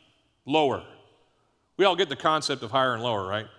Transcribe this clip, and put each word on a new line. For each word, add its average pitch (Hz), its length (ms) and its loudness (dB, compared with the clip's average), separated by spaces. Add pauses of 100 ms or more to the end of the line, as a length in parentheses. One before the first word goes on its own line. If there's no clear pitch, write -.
(460)
Lower." 131 400 2 (920)
We 185 80 4
all 185 100 4
get 175 140 0
the 139 60 -8
concept 147 480 0
of 110 80 -10
higher 131 220 2
and 113 100 -4
lower, 104 240 -2
right? 104 200 -4 (120)